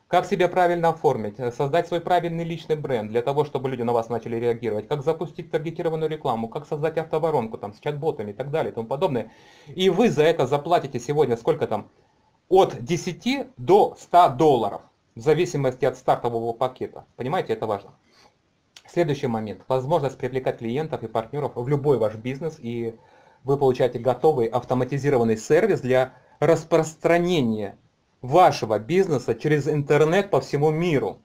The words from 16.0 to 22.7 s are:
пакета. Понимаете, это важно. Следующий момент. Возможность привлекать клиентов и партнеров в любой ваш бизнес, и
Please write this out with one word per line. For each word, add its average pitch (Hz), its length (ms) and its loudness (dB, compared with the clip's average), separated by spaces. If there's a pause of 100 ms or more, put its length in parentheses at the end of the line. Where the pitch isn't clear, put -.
пакета. - 520 -6 (100)
Понимаете, 147 380 -4
это 110 140 -4
важно. 101 240 -4 (960)
Следующий 147 420 -2
момент. 110 400 -6
Возможность 131 500 -2
привлекать 131 400 -4
клиентов 117 460 -6
и - 20 -8
партнеров 127 480 -6
в 120 140 -6
любой 139 300 2
ваш 107 180 0
бизнес, 135 420 -8
и 117 380 -8 (480)